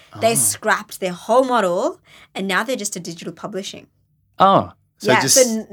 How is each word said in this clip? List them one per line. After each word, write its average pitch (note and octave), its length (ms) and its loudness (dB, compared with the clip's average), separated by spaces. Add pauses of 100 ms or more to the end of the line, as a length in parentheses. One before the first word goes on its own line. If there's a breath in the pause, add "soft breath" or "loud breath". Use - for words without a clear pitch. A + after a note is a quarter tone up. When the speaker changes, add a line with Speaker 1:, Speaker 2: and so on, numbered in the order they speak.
(200 soft breath)
Speaker 1:
they A3+ 120 2
Speaker 2:
Oh. A3 40 -2
Speaker 1:
scrapped - 640 -2
their F3+ 120 -4
whole A3+ 300 2
model A#3+ 560 0 (380 soft breath)
and F#3+ 100 -6
now F#3+ 160 0
they're B3 140 -6
just - 180 -8
a F#3 60 -10
digital E3+ 320 -12
publishing. - 560 -12 (500)
Speaker 2:
Oh. F3 320 4 (280)
Speaker 3:
So G#3 120 -2
Speaker 1:
Yeah, A3 120 4
Speaker 3:
just - 120 2
Speaker 1:
so C4+ 80 6
N-, A3 300 -2